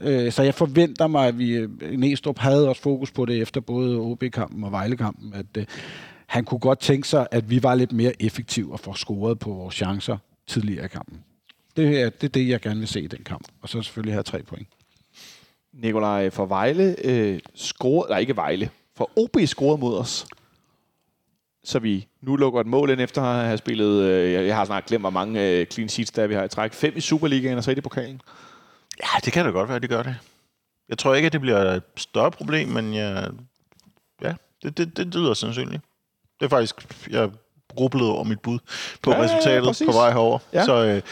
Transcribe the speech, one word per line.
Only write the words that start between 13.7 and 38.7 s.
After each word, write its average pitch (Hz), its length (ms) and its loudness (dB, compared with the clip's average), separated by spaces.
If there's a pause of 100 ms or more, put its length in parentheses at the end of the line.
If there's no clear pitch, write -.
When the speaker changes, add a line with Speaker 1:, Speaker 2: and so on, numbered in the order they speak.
Speaker 1:
selvfølgelig 107 320 -6
have 101 100 -2
tre 78 200 -8
point. - 240 -16 (1080)
Speaker 2:
Nikolaj, 107 560 0
for 98 160 -2
Vejle, 135 580 2
øh, 107 360 0 (160)
scorede, - 560 0
nej, 98 80 2
ikke 120 160 0
Vejle, 90 340 -2 (260)
for 110 200 -4
O 226 120 2
B - 180 -2
scorede 147 360 0
mod 120 160 0
os. - 280 -6 (1400)
Så - 160 -2
vi 104 280 -2 (140)
nu 135 140 0
lukker 131 260 2
et 110 60 -2
mål 139 220 2
ind 131 120 2
efter 127 200 -2
at 120 240 0
have 113 120 0
spillet, 104 460 2
øh, 92 300 4
jeg, 92 140 2
jeg 107 80 0
har 104 100 2
snart 98 200 -6
glemt, 113 180 -2
hvor 95 60 -2
mange, 98 400 0
øh, 90 160 2
clean 110 240 -8
sheets - 220 -4
der 113 120 0
er, 104 40 2
vi 107 60 -2
har 98 100 0
i 95 60 -4
træk. 107 240 -4
Fem 151 220 -2
i 165 60 -4
Superligaen 139 560 0
og 117 60 -4
så 135 80 -2
et 131 60 0
i 143 40 -4
pokalen. 131 400 -8 (800)
Speaker 3:
Ja, - 260 -2
det 123 80 0
kan 175 120 2
da 117 60 2
godt 92 180 0
være, 131 60 -4
at 120 60 -4
de 123 60 -4
gør 120 160 -2
det. 127 120 -6 (760)
Jeg 117 80 -6
tror 135 180 4
ikke, 151 100 4
at 156 80 2
det 151 80 -2
bliver 123 180 4
et 92 240 2 (140)
større 123 340 0
problem, 151 360 -4
men 110 260 -4
jeg, 101 340 -4 (920)
ja, 147 120 -4 (300)
det, 147 140 -8
det, 165 200 -4
det 175 180 -6
lyder 165 180 2
sandsynligt. 127 480 -6 (580)
Det 151 60 0
er 131 40 -2
faktisk, - 600 -2
jeg 110 200 0 (460)
grublede 123 360 2
over 107 120 -2
mit 107 160 -2
bud 120 200 -4 (420)